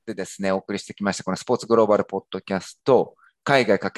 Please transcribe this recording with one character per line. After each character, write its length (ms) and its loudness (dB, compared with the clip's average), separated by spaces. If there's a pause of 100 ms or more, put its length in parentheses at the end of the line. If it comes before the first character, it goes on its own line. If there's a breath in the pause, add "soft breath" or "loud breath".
て 100 -10
で 100 -8
す 180 -14
ね、 80 0
お 60 0
送 160 -8
り 80 -4
し 40 -14
て 100 -16
き 100 -10
ま 80 0
し 60 -8
た、 40 -12
こ 80 -8
の 60 -4
ス 80 -10
ポ 100 -2
ー 40 0
ツ 80 -16
グ 100 2
ロ 80 6
ー 20 4
バ 120 4
ル 60 0
ポ 140 -8
ッ 100 -12
ド 120 -8
キ 120 -10
ャ 80 -2
ス 220 -18
ト、 320 2 (300 soft breath)
海 220 2
外× 120 4 (200)